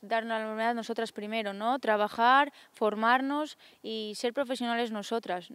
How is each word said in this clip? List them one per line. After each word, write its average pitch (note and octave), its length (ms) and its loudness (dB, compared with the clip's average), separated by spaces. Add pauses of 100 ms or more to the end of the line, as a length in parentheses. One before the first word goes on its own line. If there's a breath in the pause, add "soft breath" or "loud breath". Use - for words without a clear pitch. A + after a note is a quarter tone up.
dar A3+ 240 -2
normalidad A3 500 -2
nosotras A3+ 360 -4
primero, G#3+ 420 -4
¿no? A3+ 260 0
Trabajar, A#3 720 4 (180 loud breath)
formarnos B3+ 880 0 (240 loud breath)
y G#3+ 340 -8
ser A#3+ 180 -2
profesionales A#3+ 580 -2
nosotras. G3+ 640 -4